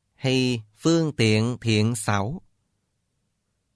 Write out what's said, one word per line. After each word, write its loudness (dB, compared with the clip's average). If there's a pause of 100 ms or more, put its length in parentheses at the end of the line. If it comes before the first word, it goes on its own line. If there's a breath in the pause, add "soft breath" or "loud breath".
(140)
hay 0 (140)
phương 0
tiện 0
thiện 0
xảo. -4 (1300)